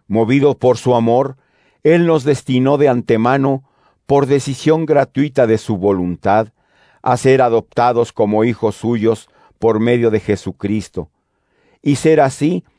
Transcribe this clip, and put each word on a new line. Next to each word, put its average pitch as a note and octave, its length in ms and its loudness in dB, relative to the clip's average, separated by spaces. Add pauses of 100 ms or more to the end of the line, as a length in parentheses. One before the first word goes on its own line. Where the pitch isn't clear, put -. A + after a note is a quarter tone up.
Movido B2 500 0
por B2+ 200 2
su B2 180 0
amor, B2 420 0 (460)
Él E3+ 240 2
nos D#3 160 0
destinó C3+ 540 0
de C#3+ 120 2
antemano, B2+ 800 -2 (360)
por C#3 200 2
decisión C#3+ 600 -2
gratuita C#3+ 640 0
de A2 100 2
su A2 200 -6
voluntad, G2 760 -2 (480)
a B2 160 0
ser C3 240 2
adoptados A#2+ 720 0
como G#2+ 300 0
hijos A2+ 320 -2
suyos A2+ 540 -2 (300)
por G#2+ 200 0
medio A#2 300 0
de G#2+ 100 0
Jesucristo, G2 920 -6 (680)
y C#3+ 160 0
ser D#3+ 240 2
así D#3+ 420 -2 (160)